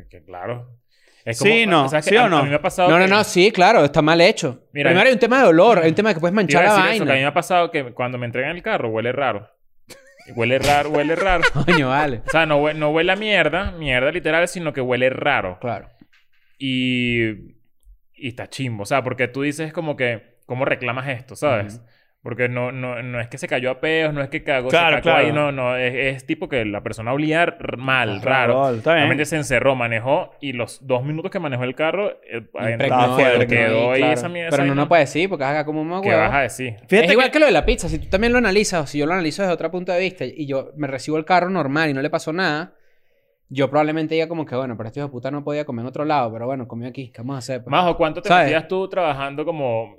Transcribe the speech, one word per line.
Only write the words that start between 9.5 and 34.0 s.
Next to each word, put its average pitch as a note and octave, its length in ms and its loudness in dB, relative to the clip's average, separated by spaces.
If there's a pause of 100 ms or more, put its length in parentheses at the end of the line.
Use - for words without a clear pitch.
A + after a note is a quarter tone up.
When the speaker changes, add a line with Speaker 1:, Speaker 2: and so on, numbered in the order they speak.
Speaker 1:
Huele A#2+ 240 0
raro, C#3+ 300 2
huele D3 260 0
raro. F#3 280 2 (100)
Speaker 3:
<laughs> - 120 0
Coño, D3 240 4
vale. C3+ 380 -2
Speaker 1:
O - 20 -6
sea, D#3+ 160 2
no D3 160 2
hue-, D3+ 140 0
no D3+ 160 -2
huele E3+ 220 2
a - 20 -2
mierda, G3 560 0
mierda C#3+ 400 -2
literal, E3+ 380 0
sino E3 240 -8
que C#3 80 -4
huele B2 280 2
raro. B2+ 520 -2
Speaker 3:
Claro. A2+ 260 -8 (720)
Speaker 1:
Y, B2 720 0 (840)
y... - 140 -12
está A2 200 -14
chimbo. A2+ 340 -8
O - 20 -14
sea, C3+ 180 0
porque A#2+ 240 -2
tú C3 140 -6
dices D3 320 -4
como D#3+ 220 -6
que... A#2+ 500 -6
¿cómo B2+ 200 -4
reclamas B2+ 440 -4
esto? A2+ 260 -10
¿Sabes? A2 400 -2
Speaker 3:
Ujú. A#2+ 100 -20 (360)
Speaker 1:
Porque A#2+ 260 -4
no, B2 240 -4
no, B2+ 320 -8
no B2 160 -8
es A#2 80 -6
que C#3+ 100 -16
se F3 120 -10
cayó B2+ 200 -2
a C3 120 -6
peos, D#3+ 320 -2
no C#3+ 80 -4
es C3+ 80 -6
que D#3 160 -8
cagó, C3 240 -2
Speaker 2:
Claro, E3 260 4
Speaker 1:
se - 60 -2
cagó E3 160 2
Speaker 2:
claro. C#3 100 4
Speaker 1:
ahí, D3+ 60 0
no, D3 180 0
no, B2+ 240 -2
es, B2+ 400 -2
es C3 100 -16
tipo D#3+ 220 -6
que C3 160 -2
la G2+ 180 -6
persona A2 300 -6
olía D#3 320 0
r-, - 320 -6
mal, B2 460 0
Speaker 2:
Claro, B2 320 2 (100)
Speaker 1:
raro. C3 140 0
Speaker 2:
está A2 140 0
bien. E3 100 4
Speaker 1:
Realmente D3 240 2
se D#3+ 100 -4
encerró, C3 400 2
manejó A#2+ 640 -2
y C#3 140 -8
los A#2+ 340 -8
dos B2+ 160 0
minutos D#3 280 -6
que G3+ 80 -6
manejó C3 260 -6
el B2+ 100 -6
carro, F3 360 -2
eh, - 420 -12
adentro G#2 160 -4
Speaker 3:
Impregnó, B2+ 320 0
Speaker 2:
Estaba B2 140 2
fuerte. B2 320 4
Speaker 1:
quedó A#2 440 2
ahí B2+ 80 2
Speaker 3:
claro. B2+ 140 2